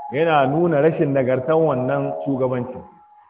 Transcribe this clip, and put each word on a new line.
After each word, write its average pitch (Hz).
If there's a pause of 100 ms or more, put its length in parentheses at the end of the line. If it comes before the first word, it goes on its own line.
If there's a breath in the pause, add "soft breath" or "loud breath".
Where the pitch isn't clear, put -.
(120)
yana 147
nuna 156
rashin 156
nagartar 135
wannan 139 (120)
shugabanci. 127 (520)